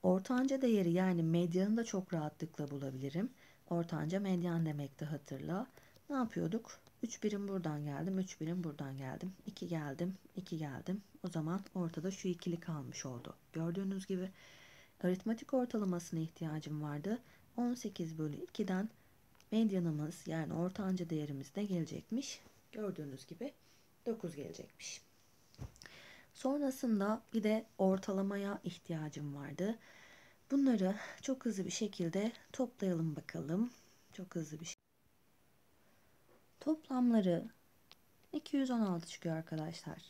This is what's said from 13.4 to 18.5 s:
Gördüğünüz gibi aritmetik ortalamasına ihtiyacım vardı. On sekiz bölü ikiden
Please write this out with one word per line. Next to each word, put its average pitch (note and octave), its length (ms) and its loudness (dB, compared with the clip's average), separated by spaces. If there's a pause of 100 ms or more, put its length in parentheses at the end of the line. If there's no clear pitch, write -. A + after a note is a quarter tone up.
Gördüğünüz F#3+ 520 -2
gibi F#3 240 -2 (760)
aritmetik F#3 500 2
ortalamasına G3+ 680 2
ihtiyacım D#3 640 -2
vardı. D3+ 400 -2 (360)
On A#3+ 160 2
sekiz F#3 440 -4
bölü D3+ 260 -2
ikiden F#3+ 460 0 (640)